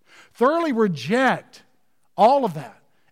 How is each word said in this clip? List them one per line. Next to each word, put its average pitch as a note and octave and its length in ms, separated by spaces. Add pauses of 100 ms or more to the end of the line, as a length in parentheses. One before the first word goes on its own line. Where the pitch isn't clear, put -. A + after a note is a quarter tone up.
(340)
Thoroughly D#4 400
reject G#3 880 (560)
all B3+ 280
of F#3 80
that C#3 280 (300)